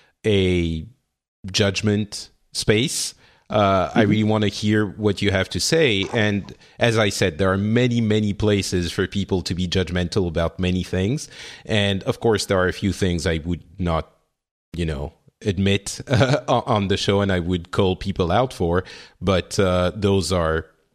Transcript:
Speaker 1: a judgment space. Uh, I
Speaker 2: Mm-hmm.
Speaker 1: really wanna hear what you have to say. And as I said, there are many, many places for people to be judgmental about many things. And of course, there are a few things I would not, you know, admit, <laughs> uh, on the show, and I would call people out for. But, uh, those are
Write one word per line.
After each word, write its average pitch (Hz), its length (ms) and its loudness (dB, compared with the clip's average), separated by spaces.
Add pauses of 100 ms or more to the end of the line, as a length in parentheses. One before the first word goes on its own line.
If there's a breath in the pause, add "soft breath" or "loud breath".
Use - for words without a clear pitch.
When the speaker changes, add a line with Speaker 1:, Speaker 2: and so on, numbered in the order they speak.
(260 soft breath)
Speaker 1:
a 90 580 2 (640)
judgment 104 800 -2 (220)
space. - 600 0 (340 soft breath)
Uh, 98 460 2
I 117 80 4
Speaker 2:
Mm-hmm. 104 80 4
Speaker 1:
really 107 140 2
wanna 107 240 2
hear 107 380 0
what 104 360 -2
you 101 100 2
have 95 180 0
to 90 100 -4
say. 117 520 2
And 104 400 0 (260 soft breath)
as 117 200 2
I 107 100 4
said, 92 300 0
there 95 140 2
are 95 60 2
many, 117 420 2
many 107 320 2
places 98 600 0
for 95 140 -2
people 95 360 -2
to 92 120 -4
be 90 120 -2
judgmental 87 600 -2
about 82 300 -2
many 90 260 0
things. 104 440 -4 (380 loud breath)
And 101 380 0
of - 160 -4
course, 110 260 2
there 98 120 2
are 92 100 2
a 85 40 0
few 95 200 -2
things 87 340 -2
I 82 180 0
would 85 180 -4 (160)
not, 85 320 -2 (640)
you 85 100 -2
know, 71 260 -6 (320)
admit, 98 600 0
<laughs> - 40 -12
uh, 131 400 2
on 117 400 0
the 98 100 0
show, 101 240 2
and 98 100 0
I 90 80 0
would 87 320 -4
call 92 240 2
people 92 340 -2
out 123 220 0
for. 87 320 0 (360 loud breath)
But, 92 380 0
uh, 90 380 2
those 98 360 0
are 80 340 0 (280)